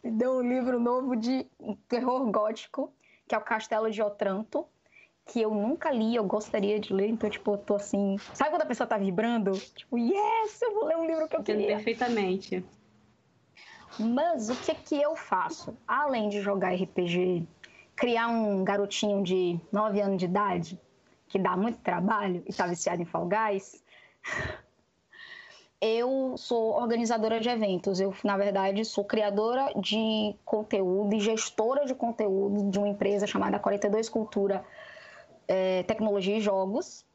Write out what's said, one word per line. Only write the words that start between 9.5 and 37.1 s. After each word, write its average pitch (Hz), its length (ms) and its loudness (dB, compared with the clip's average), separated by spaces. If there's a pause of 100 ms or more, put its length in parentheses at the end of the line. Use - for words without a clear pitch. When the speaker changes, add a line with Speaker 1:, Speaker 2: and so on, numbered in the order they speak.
Speaker 1:
Tipo, - 440 -6
"Yes, 415 640 0
eu 440 140 0
vou 415 120 2
ler 320 100 2
um 330 100 0
livro 320 220 0
que - 80 -2
eu - 40 0
Speaker 2:
Entendo 214 200 0
Speaker 1:
queria." - 160 2
Speaker 2:
perfeitamente. 208 880 0 (1300)
Speaker 1:
Mas 240 540 0
o 254 60 0
que - 160 -2
é - 20 0
que 294 260 -2
eu 302 140 2
faço? 180 600 -4 (100)
Além 247 420 0
de 202 120 -2
jogar 196 320 0
R 185 120 0
P 175 220 -2
G, 175 360 2 (520)
criar 233 320 2
um 214 380 2
garotinho 202 580 0
de 175 380 2 (100)
nove 208 300 0
anos 196 180 0
de 185 60 0
idade, 180 560 0 (480)
que 226 100 -2
dá 185 180 2
muito 226 220 0
trabalho 185 680 0
e - 60 -8
tá 185 140 0
viciado 175 340 -2
em 170 60 -2
Fall 175 200 -4
Guys, 202 560 -2 (2000)
eu 247 560 0
sou 226 380 0
organizadora 226 680 2
de 226 80 0
eventos. 196 520 0
Eu, 196 220 0
na 202 140 0
verdade, 196 480 2
sou 202 200 -2
criadora 220 720 0
de 214 580 0 (100)
conteúdo 202 680 0
e 214 60 2
gestora 226 680 0
de 254 80 -2
conteúdo 202 760 0
de 196 80 0
uma 208 100 2
empresa 202 380 0
chamada 202 320 0
Quarenta 202 280 0
e 202 40 2
dois 220 180 0
Cultura, 196 560 -2 (840)
é, 185 360 2
Tecnologia 202 520 0
e 220 40 2
Jogos 202 640 0 (100)